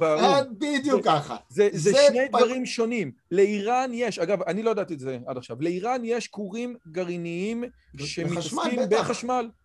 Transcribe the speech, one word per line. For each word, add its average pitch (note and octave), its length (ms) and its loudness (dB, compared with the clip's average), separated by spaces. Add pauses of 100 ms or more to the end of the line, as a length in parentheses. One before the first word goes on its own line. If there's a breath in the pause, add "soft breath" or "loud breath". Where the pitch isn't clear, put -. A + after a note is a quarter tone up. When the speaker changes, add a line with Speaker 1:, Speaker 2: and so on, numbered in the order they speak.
Speaker 1:
באום. D#3 240 4
Speaker 2:
אה, C#4 160 6 (180)
בדיוק C#4 440 0
Speaker 1:
זה, - 80 2
Speaker 2:
ככה. C#3+ 260 0 (120)
Speaker 1:
זה, G3+ 240 2
זה E3+ 180 0
Speaker 2:
זה B3+ 80 6 (100)
Speaker 1:
שני B3 240 2
Speaker 2:
פ- - 40 0
Speaker 1:
דברים B3 300 2
שונים. A3+ 460 -2 (180)
לאיראן G#3 640 2
יש, A#3 240 -2
אגב, F3+ 240 0
אני F#3+ 200 -2
לא A3+ 80 2
ידעתי G3 240 -2
את C3+ 60 -8
זה B2+ 260 -6
עד B2+ 100 -6
עכשיו, A#2+ 240 -10
לאיראן F3+ 440 -2
יש A3+ 240 -4
כורים A3+ 480 -8 (160)
גרעיניים F3 720 -4 (360)
Speaker 2:
ו-, C#3+ 60 -6
Speaker 1:
שמתעסקים F3 320 -4
Speaker 2:
לחשמל, A#3 480 -2
בטח. G#3 140 4
Speaker 1:
בחשמל. A#3+ 500 -2 (140)